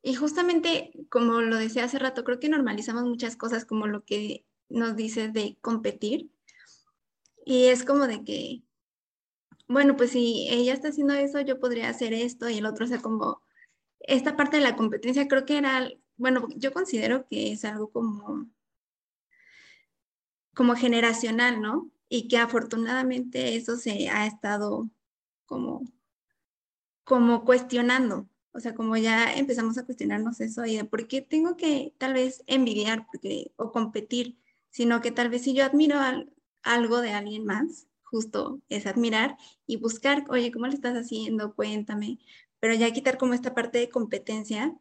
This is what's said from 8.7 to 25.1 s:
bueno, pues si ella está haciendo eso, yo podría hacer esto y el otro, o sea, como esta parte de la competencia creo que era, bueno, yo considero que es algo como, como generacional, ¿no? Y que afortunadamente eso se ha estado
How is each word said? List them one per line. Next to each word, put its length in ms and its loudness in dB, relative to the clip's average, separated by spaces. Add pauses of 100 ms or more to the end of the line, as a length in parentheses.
bueno, 300 6
pues 160 4
si 360 2
ella 260 2
está 160 -2
haciendo 240 2
eso, 260 0
yo 180 -2
podría 300 -2
hacer 240 -2
esto 360 -2
y 100 -2
el 80 -2
otro, 180 -4
o 40 -4
sea, 140 -4
como 400 -4 (560)
esta 380 2
parte 220 2
de 40 6
la 140 4
competencia 500 0
creo 180 2
que 140 0
era, 300 0 (280)
bueno, 380 2
yo 180 -2
considero 540 0
que 240 -4
es 140 -8
algo 260 -6
como, 560 -6 (2000)
como 220 4
generacional, 840 2
¿no? 300 -4 (180)
Y 200 -4
que 100 4
afortunadamente 1160 0
eso 200 -4
se 320 -4
ha 180 0
estado 640 -4 (560)